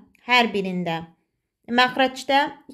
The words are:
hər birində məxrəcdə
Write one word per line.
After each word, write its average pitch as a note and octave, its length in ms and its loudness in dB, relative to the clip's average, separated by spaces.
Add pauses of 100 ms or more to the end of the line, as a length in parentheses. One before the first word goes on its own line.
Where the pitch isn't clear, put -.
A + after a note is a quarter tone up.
(260)
hər A#3+ 240 4
birində F3+ 480 -4 (720)
məxrəcdə C4 720 2 (320)